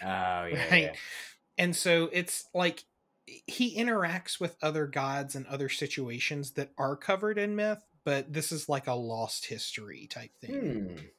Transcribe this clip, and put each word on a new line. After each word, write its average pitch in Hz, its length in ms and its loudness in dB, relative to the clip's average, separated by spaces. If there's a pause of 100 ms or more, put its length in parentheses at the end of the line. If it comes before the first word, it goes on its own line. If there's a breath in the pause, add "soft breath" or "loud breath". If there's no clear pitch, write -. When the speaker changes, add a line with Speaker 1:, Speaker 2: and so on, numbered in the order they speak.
Speaker 1:
Oh, 92 440 0
yeah, 139 260 0
Speaker 2:
Right? 180 40 10
Speaker 1:
yeah. 156 220 4 (600 loud breath)
Speaker 2:
And 180 180 2
so 170 380 6
it's, 175 400 -2
like, 175 320 2 (420)
he 208 500 0
interacts 190 640 0
with 170 220 -2
other 156 260 2
gods 139 480 -2
and 135 120 -6
other 139 220 -2
situations 135 840 -2
that 139 240 -4
are 139 200 0
covered 208 420 0
in 208 160 0
myth, 208 280 0 (220)
but 139 280 0
this 151 180 -2
is, 151 180 -4
like, 135 180 0
a 127 80 2
lost 113 520 -2
history - 600 -8
type - 300 -12
thing. 233 360 -2
Speaker 1:
Hmm. 95 220 -2 (240)